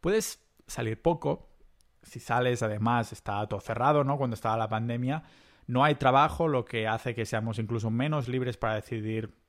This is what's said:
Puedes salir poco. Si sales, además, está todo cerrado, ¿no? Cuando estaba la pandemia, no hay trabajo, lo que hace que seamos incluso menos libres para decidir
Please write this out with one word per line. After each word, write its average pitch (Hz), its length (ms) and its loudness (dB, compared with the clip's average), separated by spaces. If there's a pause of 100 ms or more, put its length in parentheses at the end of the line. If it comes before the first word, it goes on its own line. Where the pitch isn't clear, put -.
Puedes - 460 -2 (200)
salir 113 340 -4
poco. 160 480 0 (540)
Si - 180 -16
sales, 123 420 0
además, 110 500 0
está 104 340 -6
todo 101 140 -4
cerrado, 135 440 2
¿no? 139 140 -2
Cuando 123 160 -2
estaba 110 220 -2
la 113 120 0
pandemia, 120 560 -2 (420)
no 127 180 2
hay 151 120 4
trabajo, 156 520 4
lo 131 160 2
que 110 220 -2
hace 113 280 -2
que 110 120 -4
seamos 113 320 -2
incluso 110 320 -2
menos 131 380 0
libres 127 280 -2
para 110 180 -2
decidir 110 600 -6 (140)